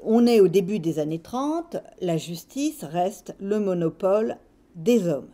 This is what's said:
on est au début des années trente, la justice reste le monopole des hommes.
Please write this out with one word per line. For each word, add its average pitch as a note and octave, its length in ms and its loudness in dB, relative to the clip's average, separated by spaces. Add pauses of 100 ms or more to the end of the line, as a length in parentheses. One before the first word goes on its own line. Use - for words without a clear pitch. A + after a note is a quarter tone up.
on A#3 240 4
est A#3 140 6
au F#3 80 8
début G3 300 0
des D#3 200 -2
années D#3 240 -4
trente, D4+ 560 -6 (240)
la E3+ 160 -2
justice A3 680 -8
reste F3 560 -4
le G3+ 180 -2
monopole F#3+ 800 0 (380)
des F3+ 340 2
hommes. C#3 260 -4